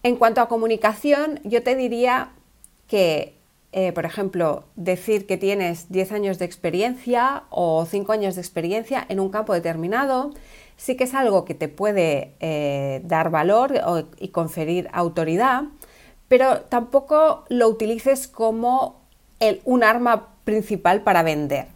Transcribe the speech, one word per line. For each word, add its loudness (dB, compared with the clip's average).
En 2
cuanto 4
a 2
comunicación, 0
yo 0
te 0
diría -2
que, 0
eh, -2
por -4
ejemplo, -4
decir -2
que -2
tienes -2
diez -2
años -2
de -4
experiencia -2
o 0
cinco -4
años -2
de -10
experiencia -4
en -2
un -2
campo -2
determinado -2
sí -4
que 0
es -4
algo 2
que -8
te -6
puede, 0
eh, -4
dar 0
valor 2
o, -2
y -12
conferir -4
autoridad, 0
pero 4
tampoco 2
lo 4
utilices 0
como -2
el, 2
un 4
arma 2
principal 0
para 4
vender. -2